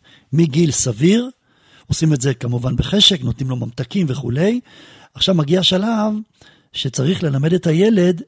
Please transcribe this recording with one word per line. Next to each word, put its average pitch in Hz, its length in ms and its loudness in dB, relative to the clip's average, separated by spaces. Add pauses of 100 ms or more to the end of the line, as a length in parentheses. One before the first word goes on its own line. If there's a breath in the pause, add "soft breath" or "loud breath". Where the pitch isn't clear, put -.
(320 soft breath)
מגיל 160 380 2
סביר, 170 600 0 (560 soft breath)
עושים 156 260 0
את 139 80 0
זה 135 140 0
כמובן 120 420 -4
בחשק, 185 480 2
נותנים 131 260 -4
לו 127 60 -4
ממתקים 120 520 -4
וכולי. 143 520 -2 (540 loud breath)
עכשיו - 200 0
מגיע 165 280 2
שלב 214 500 0 (600 soft breath)
שצריך 135 500 -2
ללמד 147 300 0
את 180 140 0
הילד 180 600 2